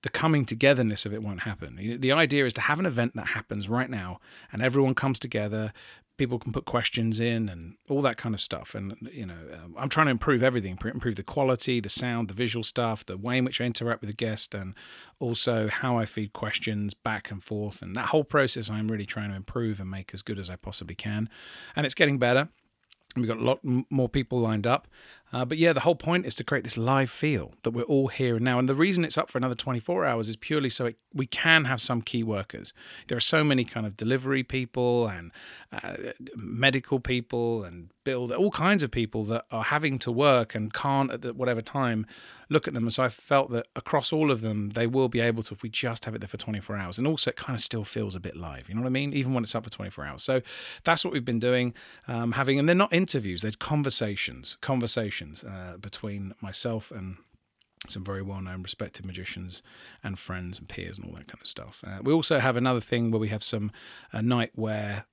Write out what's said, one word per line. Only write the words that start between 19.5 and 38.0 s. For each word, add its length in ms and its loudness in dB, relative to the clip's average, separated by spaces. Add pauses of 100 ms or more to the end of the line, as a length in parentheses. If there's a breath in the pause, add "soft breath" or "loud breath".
and 80 -6
make 240 -8
as 80 -10
good 180 -6
as 100 -8
I 60 -10
possibly 400 -8
can. 340 -4 (460 loud breath)
And 100 2
it's 100 0
getting 240 4
better. 300 4 (680)
We've 120 2
got 100 0
a 60 -2
lot 220 2
m-, 240 2
more 200 2
people 300 0
lined 280 2
up. 200 2 (440 loud breath)
Uh, 140 -2
but 120 -2
yeah, 160 6
the 60 4
whole 160 4
point 320 0
is 80 0
to 80 -4
create 200 0
this 140 -2
live 320 4
feel 440 0 (100)
that 80 0
we're 240 -2
all 120 6
here 280 2
and 100 2
now. 140 4
And 100 4
the 60 4
reason 280 4
it's 140 0
up 140 -2
for 80 -2
another 160 0
twenty-four 500 -2
hours 240 0
is 60 -4
purely 340 0
so 160 0
it, 120 -4 (140)
we 140 -2
can 400 4
have 160 0
some 220 2
key 200 -2
workers. 480 -4 (360 loud breath)
There 100 0
are 180 6
so 80 6
many 200 4
kind 240 -4
of 100 -6
delivery 460 0
people 640 2
and, 240 -8 (400 loud breath)
uh, 240 -8 (400)
medical 640 0
people 640 -2
and 260 -14 (140)